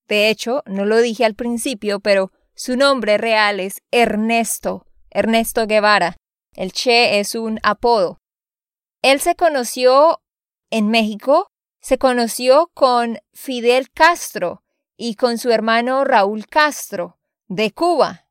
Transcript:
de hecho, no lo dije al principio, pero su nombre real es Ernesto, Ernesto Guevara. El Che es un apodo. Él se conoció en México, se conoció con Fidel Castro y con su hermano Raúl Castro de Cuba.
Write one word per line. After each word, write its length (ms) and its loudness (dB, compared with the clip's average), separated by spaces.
de 220 0
hecho, 380 -4
no 180 -6
lo 140 2
dije 260 0
al 100 0
principio, 680 -6
pero 300 0
su 220 -8
nombre 420 2
real 400 0
es 320 -10
Ernesto, 960 -2
Ernesto 560 -2
Guevara. 500 2
El 180 -10
Che 460 2
es 160 -4
un 280 -6
apodo. 560 0
Él 180 2
se 140 0
conoció 840 2
en 180 -2
México, 600 0
se 180 -2
conoció 760 2
con 440 0
Fidel 580 -2
Castro 720 0
y 180 -8
con 240 -2
su 120 -4
hermano 540 0
Raúl 420 0
Castro 720 -4
de 240 -4
Cuba. 580 -2